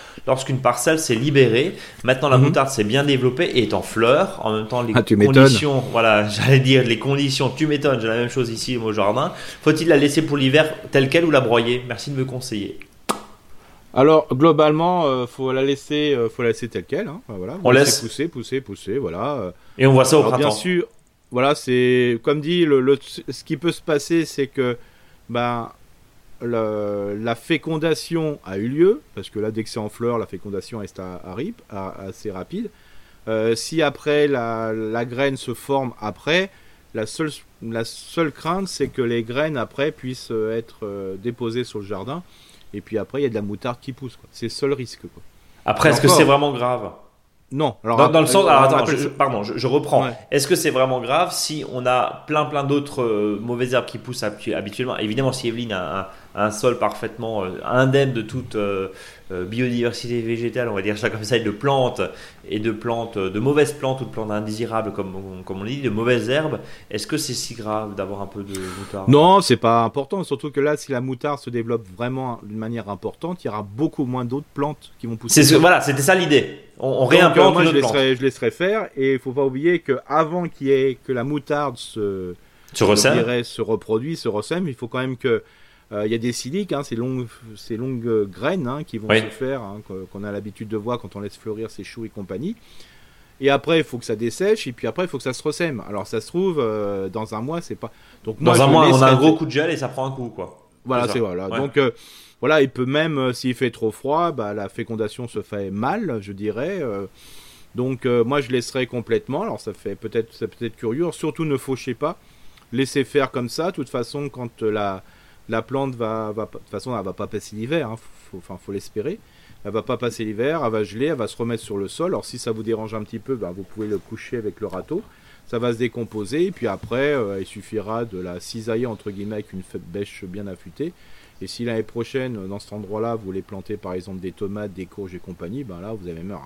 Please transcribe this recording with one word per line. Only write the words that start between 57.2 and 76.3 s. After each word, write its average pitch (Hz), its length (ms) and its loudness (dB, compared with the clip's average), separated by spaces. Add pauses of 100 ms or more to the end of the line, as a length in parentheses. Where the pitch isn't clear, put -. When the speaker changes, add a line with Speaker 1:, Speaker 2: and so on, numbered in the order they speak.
Speaker 1:
euh, 92 220 -6
indemne 131 480 4
de 117 100 -4
toute, 113 320 -8
euh, 98 360 -2 (420)
euh, 92 120 -6
biodiversité 120 800 -2
végétale, 117 460 -2
on 107 60 -4
va 98 80 -2
dire 104 140 0
ça 107 140 -2
comme 110 140 -6
ça, 117 140 2
et - 20 -2
de 107 100 -2
plantes, 127 520 0 (460)
et 107 120 -4
de 110 100 -2
plantes, 113 460 -4
euh, 95 140 -2
de 104 100 -4
mauvaises 139 320 4
plantes 131 280 -4
ou 120 40 -8
de 107 60 -10
plantes 107 200 -6
indésirables, 107 640 -4
comme 95 240 -8
on, 95 260 -12
comme 95 200 -10
on - 20 -6
dit, 135 160 -6
de 127 100 -2
mauvaises 113 400 0
herbes, 143 300 -2 (280)
est-ce 104 200 -8
que 156 80 -2
c'est 139 180 -6
si - 200 -8
grave 107 420 -6
d'avoir 98 260 -6
un 98 40 -8
peu 101 180 -10
de 98 120 -10 (220)
moutarde ? 98 300 -4
Speaker 2:
Non, 170 320 8
c'est 123 160 4
pas 117 260 4
important, 139 400 -4
surtout 143 300 -6
que 139 80 -2
là, 147 160 2
si - 160 -10
la 123 80 -2
moutarde 131 400 -6
se 123 100 -12
développe 117 340 -4 (120)
vraiment 123 480 -6
d'une 104 140 -10
manière 110 300 -6
importante, 110 540 -8
il 135 60 -6
y - 20 -6
aura 104 180 -6
beaucoup 139 360 -2
moins 123 200 -2
d'autres 131 300 -6
plantes 143 460 -6
qui 117 80 -8
vont 113 80 -6
pousser. 117 260 4
Speaker 1:
C'est 139 120 6
ce, - 20 10
voilà, 165 240 8
c'était 139 220 0
ça 185 120 6
l'idée. 151 460 2 (220)